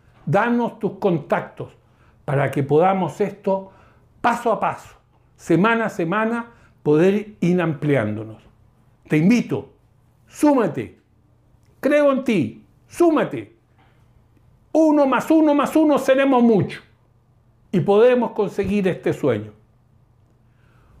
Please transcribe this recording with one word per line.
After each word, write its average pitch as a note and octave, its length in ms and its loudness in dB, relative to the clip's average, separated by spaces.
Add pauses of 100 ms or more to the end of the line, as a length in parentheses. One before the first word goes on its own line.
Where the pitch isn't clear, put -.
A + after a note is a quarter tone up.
(240)
danos A#3 540 -2
tus F#3+ 140 -4
contactos - 840 -4 (480)
para C#3 260 -2
que C#3+ 120 -4
podamos E3+ 580 0
esto G3 520 -6 (480)
paso A#3 320 -2
a G3+ 80 -2
paso, D#3 340 -6 (400)
semana A3 520 0
a - 40 -6
semana, A3 600 -4 (300)
poder F#3+ 580 0
ir F3+ 200 0
ampliándonos. A2+ 840 -4 (680)
Te D#3 80 0
invito, E3 580 0 (540)
súmate, F#3 720 -2 (800)
creo C#4+ 320 2
en C4 120 -4
ti, F3 400 -2 (220)
súmate. G#3+ 680 -2 (1160)
Uno D4+ 340 4
más B3+ 240 -2
uno D#4 240 4
más C#4 220 -2
uno D4+ 220 2
seremos C4+ 440 2
muchos A3+ 400 0 (880)
y F3+ 80 0
podemos A3 500 2
conseguir G3 580 -4
este - 240 -4
sueño. A2+ 400 -4 (1500)